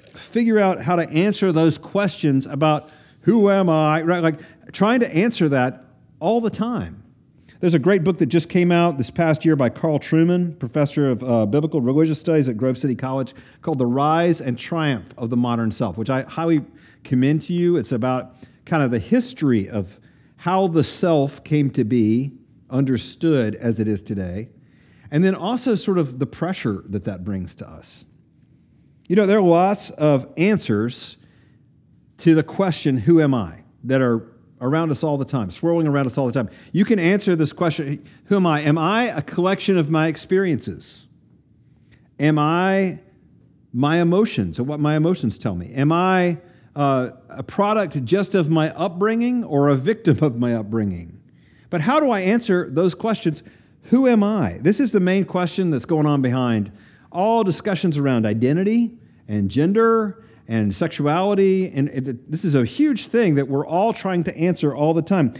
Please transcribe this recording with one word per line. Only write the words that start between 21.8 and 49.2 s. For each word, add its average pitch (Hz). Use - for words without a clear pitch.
be 117
understood 131
as 117
it 107
is 104
today, 98
and 151
then 190
also 226
sort 185
of 131
the 135
pressure 156
that 98
that 92
brings 95
to -
us. -
You 180
know, 208
there 208
are 202
lots 185
of 147
answers 123
to 165
the 156
question, 156
"Who 160
am 139
I?" 98
that 131
are 117
around 156
us 147
all 147
the 139
time, 107
swirling 165
around 139
us 117
all 139
the 117
time. 123
You 196
can 220
answer 185
this 151
question, 147
"Who 202
am 185
I?" 151
Am 156
I 202
a 208
collection 190
of 151
my 160
experiences? 160
Am 151
I 180
my 143
emotions 170
and 123
what 147
my 151
emotions 156
tell 101
me? 87
Am 143
I, 180
uh, 135
a -
product 196
just 190
of 170
my 160
upbringing 220